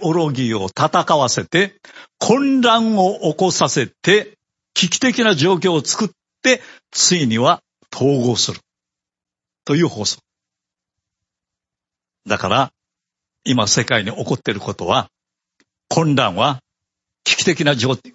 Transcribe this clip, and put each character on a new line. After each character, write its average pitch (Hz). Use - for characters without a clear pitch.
オ 156
ロ 165
ギ 123
ー 110
を 95
戦 160
わ 135
せ 107
て、 190
混 269
乱 226
を 185
起 -
こ 185
さ 160
せ 131
て、 -
危 -
機 -
的 254
な 220
状 170
況 175
を 151
作 -
っ -
て、 262
つ -
い 151
に 110
は 147
統 135
合 120
す -
る -
と 147
い 170
う 156
法 104
則。 -
だ 104
か 95
ら、 120
今 120
世 123
界 110
に 110
起 104
こ 120
っ -
て -
い 107
る 98
こ 101
と 95
は、 110
混 160
乱 110
は、 131
危 -
機 -
的 170
な 143
状 127